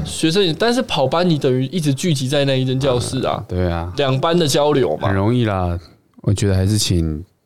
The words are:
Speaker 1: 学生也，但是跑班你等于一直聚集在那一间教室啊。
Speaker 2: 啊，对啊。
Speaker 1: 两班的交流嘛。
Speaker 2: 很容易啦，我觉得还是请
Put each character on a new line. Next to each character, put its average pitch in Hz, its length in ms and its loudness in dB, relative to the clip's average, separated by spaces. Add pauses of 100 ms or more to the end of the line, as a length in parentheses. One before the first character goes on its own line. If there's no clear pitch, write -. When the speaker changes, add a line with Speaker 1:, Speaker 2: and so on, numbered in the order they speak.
Speaker 1:
学 - 260 -2
生 196 140 2
也， 160 80 0
但 233 220 0
是 254 80 0
跑 139 240 -2
班 170 200 2
你 160 120 2
等 131 120 0
于 127 160 0
一 180 140 -4
直 143 140 0
聚 175 180 -2
集 131 160 -2
在 143 160 0
那 135 160 0
一 - 20 0
间 131 160 0
教 127 220 0
室 127 240 -4
啊。 73 80 0
Speaker 2:
啊， - 160 -4
对 90 220 0
啊。 85 260 -4
Speaker 1:
两 135 240 0
班 170 180 2
的 165 80 2
交 147 260 2
流 104 260 2
嘛。 - 100 -2
Speaker 2:
很 98 60 0
容 104 200 2
易 120 120 2
啦， 90 340 -2 (400)
我 104 140 0
觉 104 120 0
得 95 80 2
还 92 120 2
是 107 100 2
请 82 480 -2 (220)